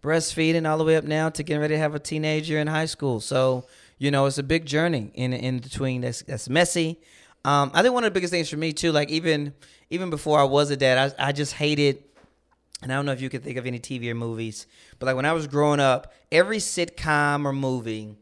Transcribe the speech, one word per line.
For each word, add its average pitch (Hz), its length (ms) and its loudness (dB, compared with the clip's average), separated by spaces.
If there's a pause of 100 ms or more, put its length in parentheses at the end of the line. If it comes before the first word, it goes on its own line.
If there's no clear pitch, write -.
breastfeeding 160 640 2
all 156 100 0
the 160 60 2
way 160 120 4
up 156 80 0
now 156 260 0
to 156 140 -8
getting 151 160 -2
ready 151 140 0
to 151 40 0
have 151 160 0
a 151 60 -6
teenager 156 580 -2
in 151 80 0
high 156 200 0
school. 131 340 -2
So, 131 460 0 (320)
you 139 120 0
know, 139 160 2
it's 135 120 -2
a 143 60 -4
big 160 220 0
journey 147 480 0
in, 127 180 -2
in 127 280 -4
between 127 420 -4
that's, 123 200 -6
that's - 260 -10
messy. 165 520 2 (440)
Um, 143 300 2
I 170 80 4
think 247 120 4
one 247 100 2
of 208 80 2
the - 20 -12
biggest 180 180 -2
things 170 160 -2
for 147 80 -6
me 160 160 -2
too, 165 200 0
like, 147 180 2
even, 151 420 0 (380)
even 180 200 -4
before 151 300 0
I 139 40 6
was 143 260 4
a 143 60 0
dad, 131 420 4
I, 135 100 0
I 143 40 0
just 143 220 -4
hated, 143 480 0 (800)
and 131 100 -6
I 135 40 -2
don't 143 100 -2
know 139 60 -2
if 127 80 -6
you 131 100 -6
can 127 100 -8
think 135 180 -10
of 120 80 -8
any 123 140 -6
T 127 180 -8
V 117 140 -6
or - 20 -4
movies, 113 520 -6 (340)
but, 127 60 -4
like, 131 100 2
when 135 100 0
I 160 60 2
was 160 160 -2
growing 147 320 2
up, 131 320 2 (180)
every 190 280 4
sitcom 147 840 0
or 139 80 0
movie 117 680 -4